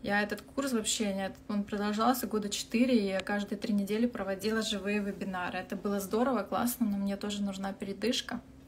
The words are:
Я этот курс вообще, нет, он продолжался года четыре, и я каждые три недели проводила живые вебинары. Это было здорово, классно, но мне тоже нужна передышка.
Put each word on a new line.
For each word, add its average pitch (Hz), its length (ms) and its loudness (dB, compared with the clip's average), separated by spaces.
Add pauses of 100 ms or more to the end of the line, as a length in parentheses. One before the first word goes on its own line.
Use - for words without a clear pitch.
Я 202 180 2
этот 208 200 -2
курс 269 320 -2
вообще, 214 400 2
нет, 190 220 -2 (140)
он 202 140 0
продолжался 208 640 2
года 202 220 -2
четыре, 240 480 4
и 202 100 4
я 190 120 0
каждые 202 380 -2
три 214 160 0
недели 202 320 2
проводила 214 560 0
живые 202 380 0
вебинары. 185 580 -4
Это 185 180 -4
было 202 240 0
здорово, 220 440 2
классно, 240 420 0
но 202 120 2
мне 196 200 0
тоже 202 240 -4
нужна 196 320 -2
передышка. 208 680 -2 (280)